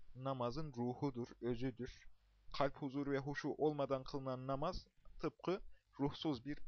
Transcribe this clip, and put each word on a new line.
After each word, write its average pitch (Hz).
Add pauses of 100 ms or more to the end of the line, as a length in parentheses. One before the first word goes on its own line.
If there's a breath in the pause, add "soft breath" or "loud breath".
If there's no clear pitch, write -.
(160)
namazın 131
ruhudur, 123 (140)
özüdür. 123 (500)
Kalp 139
huzuru 139
ve 135
huşu 139
olmadan 139
kılınan 131
namaz 147 (320)
tıpkı - (380)
ruhsuz 139
bir 143 (100)